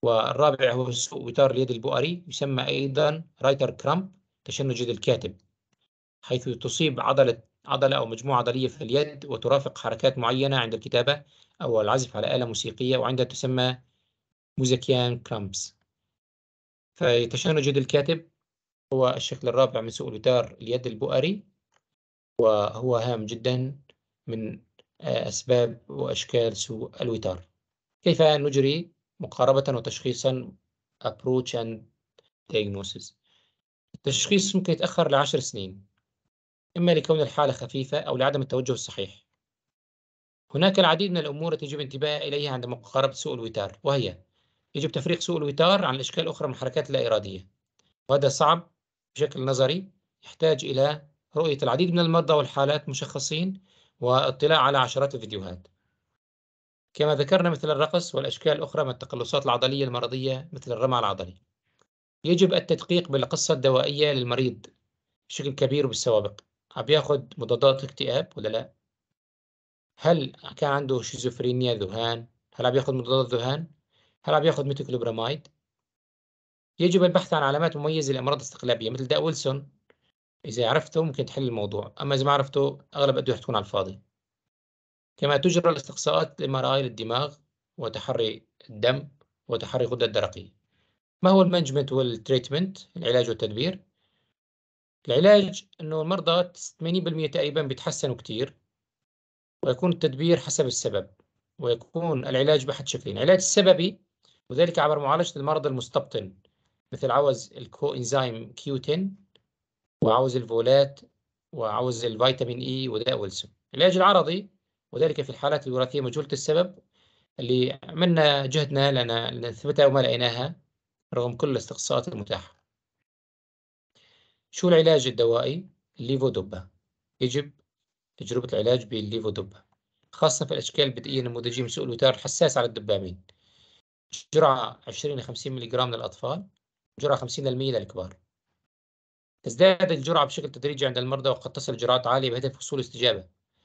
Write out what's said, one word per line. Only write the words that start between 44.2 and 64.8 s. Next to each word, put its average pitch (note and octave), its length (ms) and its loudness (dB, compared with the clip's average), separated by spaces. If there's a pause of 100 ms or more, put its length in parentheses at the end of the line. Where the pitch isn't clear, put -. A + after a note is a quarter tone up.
يجب D3 160 -4
تفريق C#3 280 -2
سوء E3+ 180 -4
الوتار E3 480 2
عن C3 100 0
الأشكال C3+ 280 -6
الأخرى D#3 240 -6
من C3 60 -4
الحركات C3 360 -4
اللا C3 180 0
إرادية، G2+ 400 -4 (640)
وهذا C#3 200 4
صعب D#3+ 420 2 (440)
بشكل C#3 300 -2
نظري، C3+ 460 0 (320)
يحتاج D#3 420 0
إلى C#3+ 420 0 (300)
رؤية D3+ 260 0
العديد C#3+ 280 2
من F3 80 2
المرضى E3 340 4
والحالات C#3+ 560 0
مشخصين D#3 720 -6 (380)
واطلاع C3+ 600 2
على C#3 180 4
عشرات C3 380 0
الفيديوهات. G2 520 -10 (1300)
كما D3+ 220 2
ذكرنا، E3+ 340 2
مثل D3+ 220 -2
الرقص D#3 440 0
والأشكال C#3 360 -2
الأخرى D3+ 320 -2
من C3 60 -2
التقلصات B2+ 560 -4
العضلية C3 400 0
المرضية C3 680 -4
مثل C3 180 -10
الرمى A#2+ 280 0
العضلي. G2 360 -4 (880)
يجب F3 300 4
التدقيق E3+ 560 0
بالقصة C#3 440 0
الدوائية C#3+ 600 2
للمريض B2 520 -2 (640)